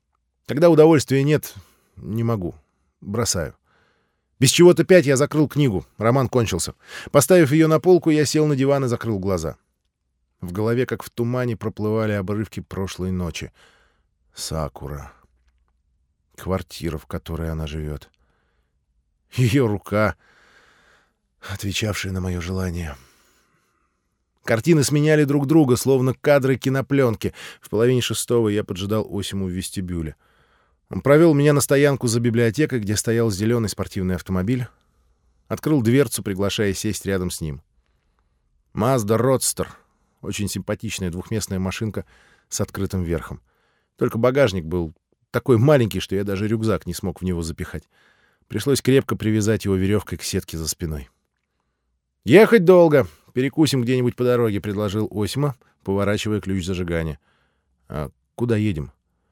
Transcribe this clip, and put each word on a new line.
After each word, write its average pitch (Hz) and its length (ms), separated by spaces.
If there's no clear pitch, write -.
Когда 160 220
удовольствия 151 540
нет, 147 300
не 110 300
могу. 98 300
Бросаю. 98 560
Без 131 120
чего-то 175 340
пять 175 220
я 139 100
закрыл 143 320
книгу. 117 380
Роман 120 300
кончился. 95 460
Поставив 151 440
ее 160 160
на 156 100
полку, 175 300
я 151 160
сел 156 200
на 147 120
диван 135 260
и 123 60
закрыл 113 280
глаза. 90 380
В 90 100
голове, 117 340
как - 180
в - 60
тумане, 120 460
проплывали 107 560
обрывки 104 480
прошлой 92 520
ночи. 90 420
Сакура. 71 760
Квартира, 87 600
в - 80
которой 82 440
она 80 160
живет. 76 440
Ее 123 360
рука, 104 500
отвечавшая 98 640
на 92 80
мое 90 200
желание. 87 540
Картины 139 400
сменяли 151 400
друг 139 240
друга, 139 300
словно 131 360
кадры 135 440
кинопленки. 131 760
В - 80
половине 120 320
шестого 117 480
я 104 140
поджидал 101 460
Осиму 98 360
в 92 40
вестибюле. 87 680
Он 190 120
провел 156 320
меня 147 200
на 143 80
стоянку 139 460
за 117 120
библиотекой, 120 600
где 104 160
стоял 113 360
зеленый 110 380
спортивный 92 460
автомобиль. 95 520
Открыл 143 340
дверцу, 120 420
приглашая 101 500
сесть - 320
рядом 92 240
с - 120
ним. 73 200
Mazda 113 440
Roadster. 117 500
Очень 98 280
симпатичная 98 600
двухместная 95 500
машинка 95 460
с - 120
открытым 95 420
верхом. 82 380
Только 123 200
багажник 117 480
был 82 280
такой 120 260
маленький, 120 420
что - 160
я 101 80
даже 98 240
рюкзак 110 380
не 87 80
смог - 280
в 90 40
него 87 180
запихать. 80 460
Пришлось 123 340
крепко 131 340
привязать 107 500
его 98 100
веревкой 95 420
к - 60
сетке - 340
за 80 100
спиной. 76 420
«Ехать 202 400
долго. 160 420
Перекусим 135 480
где-нибудь 123 340
по 123 80
дороге», — 117 380
предложил 104 500
Осима, 123 460
поворачивая 101 560
ключ 95 260
зажигания. 85 540
«А 76 220
куда 117 200
едем?» 95 380